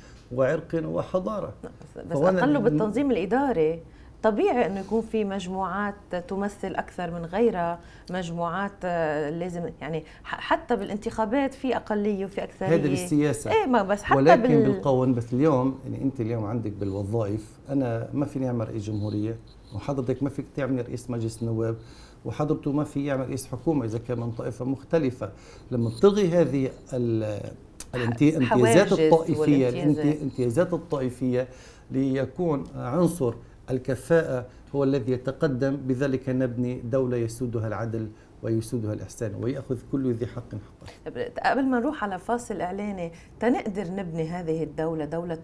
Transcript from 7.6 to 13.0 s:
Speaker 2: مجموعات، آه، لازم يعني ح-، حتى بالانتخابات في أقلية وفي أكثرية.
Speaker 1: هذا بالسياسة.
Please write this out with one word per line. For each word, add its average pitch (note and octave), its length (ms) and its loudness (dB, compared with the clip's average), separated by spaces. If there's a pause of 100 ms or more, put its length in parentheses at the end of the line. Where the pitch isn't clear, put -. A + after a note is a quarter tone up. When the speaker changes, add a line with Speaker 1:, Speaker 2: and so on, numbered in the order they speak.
Speaker 2:
مجموعات، F3 600 -4 (120)
آه، D#3 460 0
لازم E3+ 400 -6 (120)
يعني D#3 220 -6 (200)
ح-، - 160 -8
حتى - 360 -2
بالانتخابات G3+ 760 -2
في B3+ 220 -2
أقلية G#3 500 -2
وفي F#3+ 180 -6
أكثرية. - 320 -4
Speaker 1:
هذا - 140 2
بالسياسة. D3+ 600 0